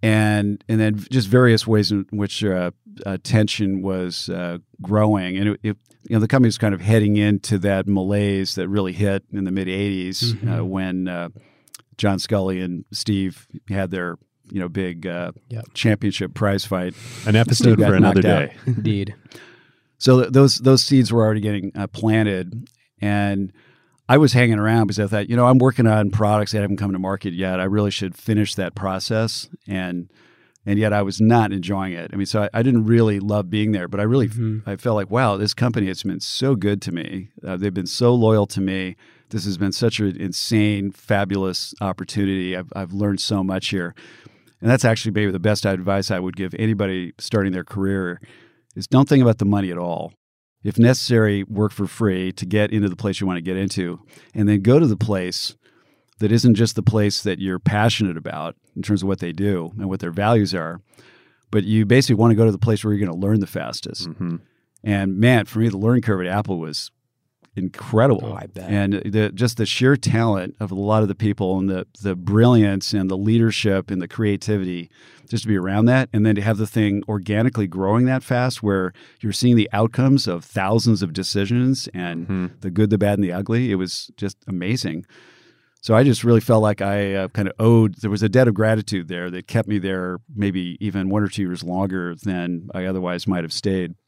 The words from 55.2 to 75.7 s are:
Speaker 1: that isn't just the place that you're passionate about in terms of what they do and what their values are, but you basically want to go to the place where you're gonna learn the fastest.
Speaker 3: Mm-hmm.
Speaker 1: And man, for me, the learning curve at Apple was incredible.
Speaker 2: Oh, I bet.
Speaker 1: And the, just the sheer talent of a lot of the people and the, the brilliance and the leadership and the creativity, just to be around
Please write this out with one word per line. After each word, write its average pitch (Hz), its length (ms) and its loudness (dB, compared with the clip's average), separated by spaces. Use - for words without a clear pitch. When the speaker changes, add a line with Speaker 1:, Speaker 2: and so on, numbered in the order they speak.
Speaker 1:
that 104 120 2
isn't 117 260 6
just 110 200 0
the 113 60 -4
place 104 400 2
that 92 160 -4
you're 92 200 -4
passionate 104 600 0
about 78 380 -10
in - 60 -8
terms 104 200 0
of 95 60 -4
what 95 120 -4
they 87 120 -6
do 87 460 -4
and 98 100 -6
what 92 120 -6
their 87 100 -8
values 101 440 2
are, 85 280 -8
but 104 140 0
you 107 220 2
basically 123 300 4
want 113 160 6
to - 20 6
go 110 100 4
to 110 80 4
the 92 60 -4
place 110 260 0
where 107 80 0
you're 101 140 0
gonna 85 120 -6
learn 101 220 2
the 95 60 -2
fastest. - 640 -10
Speaker 3:
Mm-hmm. 85 260 -6
Speaker 1:
And 98 320 -2
man, 113 300 4
for - 140 -4
me, 113 100 2
the 95 80 -6
learning 113 240 2
curve 101 180 0
at 90 60 -4
Apple 95 320 -2
was 78 320 -10
incredible. 107 640 0
Speaker 2:
Oh, - 20 -10
I 95 120 -12
bet. 92 240 -12
Speaker 1:
And 101 240 0
the, 104 400 -2
just 117 220 0
the 110 100 -2
sheer 131 300 4
talent 110 640 0
of 104 100 -6
a 92 40 -8
lot 104 280 2
of 107 60 2
the 95 80 -2
people 98 420 0
and 95 100 -2
the, 92 180 -4
the 98 120 -2
brilliance 101 800 4
and 95 180 0
the 95 60 -4
leadership 107 760 0
and 95 100 -4
the 87 80 -6
creativity, 98 800 -4
just 117 140 -4
to 110 60 -10
be 104 100 2
around 98 280 2